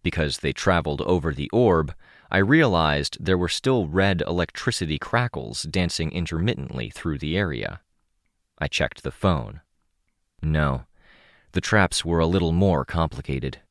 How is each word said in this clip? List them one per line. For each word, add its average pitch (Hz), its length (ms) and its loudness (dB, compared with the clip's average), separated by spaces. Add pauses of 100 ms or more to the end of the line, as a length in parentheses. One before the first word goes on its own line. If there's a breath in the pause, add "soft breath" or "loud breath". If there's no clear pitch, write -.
Because 76 360 -2
they 69 160 -2
traveled 78 480 0
over 82 320 0
the 71 180 -6
orb, 90 420 4 (380 soft breath)
I - 60 2
realized 95 800 2
there 92 180 2
were 87 120 0
still 123 380 0
red 92 340 2
electricity 85 760 -2
crackles 71 680 -4
dancing 82 480 -2
intermittently 80 760 -4
through 78 280 -6
the 76 200 -4
area. 64 440 -4 (800)
I 76 100 -2
checked - 340 -4
the - 80 -6
phone. 71 480 -2 (840)
No, 76 440 0 (680 soft breath)
the 92 100 -2
traps - 440 2
were 82 140 2
a 82 80 4
little 85 260 2
more 87 320 4
complicated. 69 760 -4 (120)